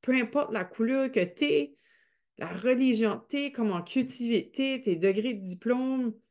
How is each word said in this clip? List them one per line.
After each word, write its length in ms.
Peu 140
importe 380
la 120
couleur 480
que 120
t'es, 520
la 100
religion 720
que 100
t'es, 240
comment 300
cultiver 680
t'es, 320
tes 140
degrés 380
de 100
diplôme. 720